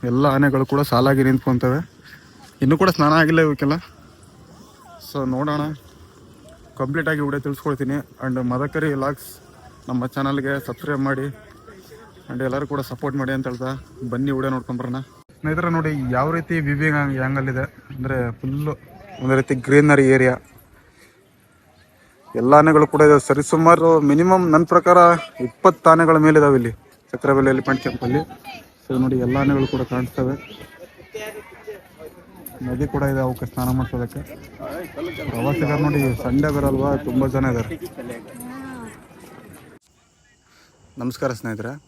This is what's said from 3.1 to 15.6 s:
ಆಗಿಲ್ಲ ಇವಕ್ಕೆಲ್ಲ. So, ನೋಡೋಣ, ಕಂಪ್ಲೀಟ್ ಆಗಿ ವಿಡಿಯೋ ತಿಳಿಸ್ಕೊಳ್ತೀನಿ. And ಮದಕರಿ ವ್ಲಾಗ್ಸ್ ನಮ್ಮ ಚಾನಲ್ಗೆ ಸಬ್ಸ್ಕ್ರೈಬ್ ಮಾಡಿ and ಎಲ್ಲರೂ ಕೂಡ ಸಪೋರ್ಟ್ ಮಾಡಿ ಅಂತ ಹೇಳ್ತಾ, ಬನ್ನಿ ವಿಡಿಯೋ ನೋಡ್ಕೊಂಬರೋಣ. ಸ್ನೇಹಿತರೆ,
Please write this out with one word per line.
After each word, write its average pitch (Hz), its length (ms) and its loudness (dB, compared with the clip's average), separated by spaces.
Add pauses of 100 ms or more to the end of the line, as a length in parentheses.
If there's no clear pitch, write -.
ಆಗಿಲ್ಲ 160 260 4
ಇವಕ್ಕೆಲ್ಲ. 147 300 -2 (1300)
So, 143 100 -8 (160)
ನೋಡೋಣ, 147 280 -2 (1160)
ಕಂಪ್ಲೀಟ್ 143 320 -2
ಆಗಿ 147 140 -2
ವಿಡಿಯೋ 139 200 -4
ತಿಳಿಸ್ಕೊಳ್ತೀನಿ. 139 500 -4 (280)
And 131 120 -4 (140)
ಮದಕರಿ 147 460 -4
ವ್ಲಾಗ್ಸ್ 135 340 -6 (580)
ನಮ್ಮ 127 260 -4
ಚಾನಲ್ಗೆ 139 380 -4 (140)
ಸಬ್ಸ್ಕ್ರೈಬ್ 139 420 -6
ಮಾಡಿ 135 180 -2 (1040)
and 127 180 -8
ಎಲ್ಲರೂ 139 240 -4
ಕೂಡ 139 180 -4
ಸಪೋರ್ಟ್ 135 300 -8
ಮಾಡಿ 131 160 -4
ಅಂತ 131 140 -4
ಹೇಳ್ತಾ, 127 220 -8 (400)
ಬನ್ನಿ 135 240 -2
ವಿಡಿಯೋ 131 200 -2
ನೋಡ್ಕೊಂಬರೋಣ. 123 440 -8 (380)
ಸ್ನೇಹಿತರೆ, 156 400 -2